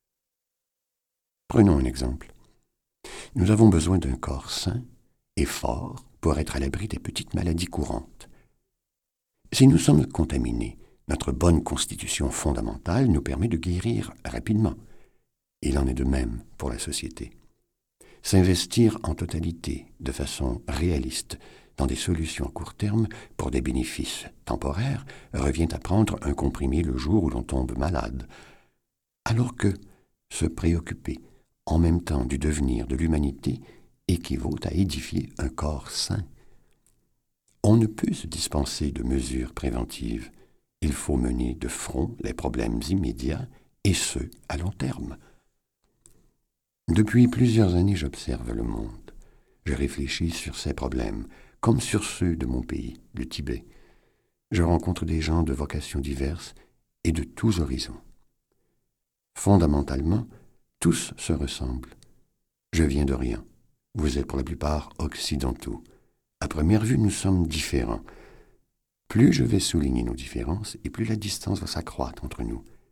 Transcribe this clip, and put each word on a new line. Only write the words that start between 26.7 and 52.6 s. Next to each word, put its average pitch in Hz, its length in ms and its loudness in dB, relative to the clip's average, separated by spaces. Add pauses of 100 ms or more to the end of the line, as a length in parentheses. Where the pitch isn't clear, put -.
le 65 160 -2
jour 82 260 2
où 71 60 0
l'on 60 120 -2
tombe 65 360 -2
malade. 64 500 -2 (960)
Alors 120 320 0
que 101 160 2 (560)
se - 160 -2
préoccuper - 720 -2 (520)
en 80 80 4
même 82 240 4
temps 67 220 0
du 65 120 -2
devenir 67 500 0
de 65 100 -4
l'humanité 73 640 0 (480)
équivaut - 560 -2
à - 100 -4
édifier 82 640 -2
un 69 100 -2
corps 76 420 -6
sain. - 340 -4 (1400)
On 110 140 8
ne 113 100 6
peut - 260 -2
se - 140 -8
dispenser 78 640 -2
de 64 140 -4
mesures 62 500 -2
préventives. 58 760 -6 (500)
Il 73 120 0
faut 69 240 -2
mener 62 380 0
de 62 140 -6
front - 520 -4
les - 140 -6
problèmes 57 540 -2
immédiats, 69 580 -2 (380)
et 95 100 4
ce, - 240 -2 (300)
à - 80 -4
long 82 140 -4
terme. - 460 -6 (1700)
Depuis 110 400 6
plusieurs 113 480 4
années, 98 180 4
j'observe 64 580 -4
le 57 120 -4
monde. 55 480 -8 (520)
Je 69 100 -2
réfléchis 71 560 -2
sur - 260 -8
ces - 180 -4
problèmes, 57 540 -4 (320)
comme 117 200 4
sur - 220 0
ceux 87 320 -2
de 67 120 -4
mon 62 160 -2